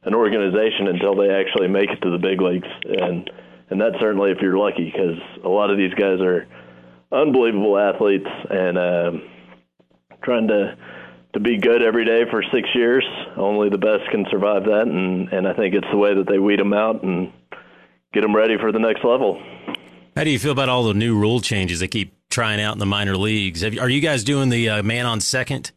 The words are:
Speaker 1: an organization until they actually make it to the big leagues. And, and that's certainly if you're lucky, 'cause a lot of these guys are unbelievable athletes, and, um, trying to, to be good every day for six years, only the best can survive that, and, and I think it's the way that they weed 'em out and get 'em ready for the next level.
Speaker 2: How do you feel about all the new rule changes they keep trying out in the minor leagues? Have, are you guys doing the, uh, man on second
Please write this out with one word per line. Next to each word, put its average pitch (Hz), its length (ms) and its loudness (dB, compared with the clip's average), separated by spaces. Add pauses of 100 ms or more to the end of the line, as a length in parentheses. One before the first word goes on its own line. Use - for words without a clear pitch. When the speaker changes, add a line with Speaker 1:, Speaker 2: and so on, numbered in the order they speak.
Speaker 1:
an 95 120 -4
organization 107 720 2
until 95 260 0
they 101 160 4
actually 95 380 2
make 98 200 2
it - 140 -6
to 92 80 0
the 87 80 -2
big 95 220 0
leagues. 90 280 0 (160)
And, 90 460 -4 (400)
and 95 100 -2
that's 110 200 0
certainly 101 320 2
if 92 100 -2
you're 95 160 2
lucky, 90 320 0
'cause 85 260 -2 (280)
a 92 40 -2
lot 101 220 2
of 101 80 2
these 92 160 0
guys 95 260 2
are 90 260 0 (680)
unbelievable 117 680 2
athletes, 101 500 2 (220)
and, 92 260 0
um, 87 460 -2 (1000)
trying 117 280 0
to, 101 260 0 (600)
to 120 60 -2
be 110 180 0
good 117 220 4
every 113 240 2
day 113 200 4
for 113 180 -2
six - 320 -2
years, 123 300 2 (320)
only 104 320 0
the 98 100 -2
best 104 320 0
can 101 200 -2
survive 101 340 0
that, 107 240 2
and, 92 440 -2
and 95 140 0
I 92 60 0
think 98 220 0
it's 98 160 -2
the 107 60 0
way 101 160 4
that 95 140 2
they 98 120 2
weed 101 220 2
'em 101 140 0
out 110 280 0
and 92 280 -4 (840)
get 107 120 0
'em 107 100 2
ready 110 220 4
for 107 160 0
the 110 60 0
next 113 260 0
level. 117 360 2 (760)
Speaker 2:
How 147 80 -2
do 156 60 0
you 127 80 0
feel 139 140 -2
about 131 160 0
all 127 160 2
the 107 100 2
new 110 220 2
rule 107 240 2
changes 90 400 -4
they 92 80 -4
keep 98 240 -6 (180)
trying 107 300 -2
out 107 120 -2
in 107 60 -8
the 101 80 -2
minor 101 300 -2
leagues? 95 460 -2
Have, 107 160 -4
are 127 100 -2
you 139 120 2
guys 143 240 -2
doing 139 240 0
the, 117 200 0
uh, 107 140 -2
man 120 240 -2
on 113 140 -2
second 131 560 -4